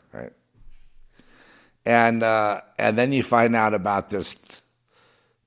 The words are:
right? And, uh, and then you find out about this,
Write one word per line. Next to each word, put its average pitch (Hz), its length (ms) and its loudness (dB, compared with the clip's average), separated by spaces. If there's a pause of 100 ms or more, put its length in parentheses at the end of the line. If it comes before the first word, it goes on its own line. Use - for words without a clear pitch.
(120)
right? 58 220 -16 (1500)
And, 117 380 2
uh, 107 380 0 (180)
and 110 180 0
then 127 140 0
you 131 100 0
find 117 340 2
out 110 200 2
about 98 340 -4
this, - 520 -10 (840)